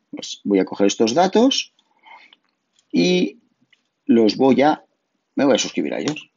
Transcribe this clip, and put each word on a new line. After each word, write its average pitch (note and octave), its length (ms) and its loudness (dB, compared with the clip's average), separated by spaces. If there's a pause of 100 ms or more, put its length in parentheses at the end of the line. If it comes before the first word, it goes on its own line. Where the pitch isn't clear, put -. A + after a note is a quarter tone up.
(100)
Pues - 320 -16
voy G2 160 0
a F#2 60 2
coger G2+ 240 -2
estos A2+ 260 -2
datos G#3+ 580 0 (1200)
y - 460 -2 (720)
los A2+ 300 2
voy B2+ 260 2
a, D3+ 200 0 (540)
me - 80 0
voy B2+ 100 4
a G#2 40 0
suscribir C#2+ 360 -6
a A#1 60 -6
ellos. C#3 360 -8